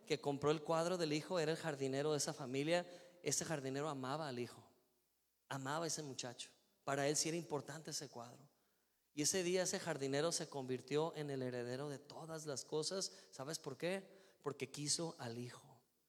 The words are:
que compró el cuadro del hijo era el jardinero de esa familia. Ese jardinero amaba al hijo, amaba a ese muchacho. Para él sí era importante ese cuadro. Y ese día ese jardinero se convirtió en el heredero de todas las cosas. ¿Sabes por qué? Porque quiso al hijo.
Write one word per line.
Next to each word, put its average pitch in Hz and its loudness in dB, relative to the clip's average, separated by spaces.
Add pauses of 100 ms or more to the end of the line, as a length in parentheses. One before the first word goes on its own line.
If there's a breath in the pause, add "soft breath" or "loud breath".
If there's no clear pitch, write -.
que 151 2
compró 143 4
el 160 4
cuadro 165 2
del 156 2
hijo 156 2
era 156 4
el 160 2
jardinero 139 2
de 147 4
esa 151 0
familia. 147 2 (380 loud breath)
Ese 151 2
jardinero 143 0
amaba 139 -2
al 123 -4
hijo, - -6 (840)
amaba 139 0
a - 0
ese 156 -2
muchacho. 127 -8 (340)
Para 139 2
él 156 4
sí 160 2
era 165 0
importante 151 -4
ese 143 -4
cuadro. 127 -12 (640)
Y 147 0
ese 180 4
día 180 4
ese 185 0
jardinero 147 2
se 160 -2
convirtió 139 0
en 147 -4
el 135 0
heredero 127 -2
de 131 -6
todas 156 -10
las 139 -4
cosas. 165 0 (180 loud breath)
¿Sabes 147 -6
por 135 -8
qué? 190 0 (380 loud breath)
Porque 135 -4
quiso 147 -2
al 120 -6
hijo. 123 -8 (480)